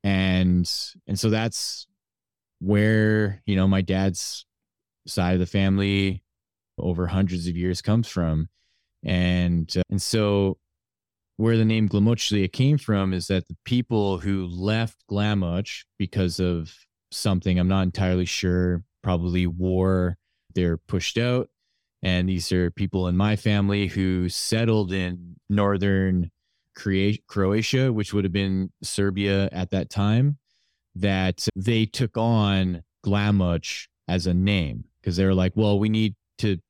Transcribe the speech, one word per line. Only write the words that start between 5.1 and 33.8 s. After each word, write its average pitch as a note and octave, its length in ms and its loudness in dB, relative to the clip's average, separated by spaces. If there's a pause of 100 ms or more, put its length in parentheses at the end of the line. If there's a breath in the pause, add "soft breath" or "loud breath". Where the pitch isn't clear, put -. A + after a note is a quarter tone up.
of F2+ 60 2
the F2+ 60 0
family G2 800 0 (540)
over F2 300 -2
hundreds F2+ 400 -2
of E2+ 80 -4
years F2 260 -4
comes A2 260 0
from. E2 420 -2 (540)
And, F2+ 760 0
uh, F2+ 120 0
and G2 120 -2
so G2+ 560 0 (800)
where A2+ 200 2
the A2 80 4
name A2 240 2
Glamochlia G#2 600 2
came C#3+ 260 2
from G2 360 0
is F2+ 140 -4
that F#2 200 0
the F2 160 -14
people A2 540 0
who F#2+ 300 -2
left G#2 500 -2 (120)
Glamoch G2+ 760 -2 (140)
because F#2 420 -2
of F2 340 -2 (380)
something, F#2 460 0
I'm F2+ 100 2
not F#2+ 160 2
entirely F2+ 420 0
sure, F2+ 580 0 (180)
probably F2+ 460 0
war, F#2 680 0 (360)
they're E2+ 240 0
pushed - 400 -4
out. B2 320 0 (520)
And F2+ 260 0
these F#2 240 -2
are F2+ 200 2
people F#2 360 -2
in F2+ 80 0
my G#2 200 2
family G2+ 520 0
who F#2 400 0
settled A2 640 0
in F2+ 440 -6 (140)
northern G2 840 2 (440)
Crea-, G2 520 0
Croatia, G#2+ 640 0
which G#2+ 220 -4
would G#2 100 0
have F#2 100 -2
been F#2+ 380 0 (100)
Serbia G2 680 0
at F#2 200 -4
that F#2+ 180 -2
time, A#2 480 2 (580)
that F#2 600 0
they A2 300 0
took A2+ 320 -4
on G2 680 2 (220)
Glamoch G2+ 840 0 (200)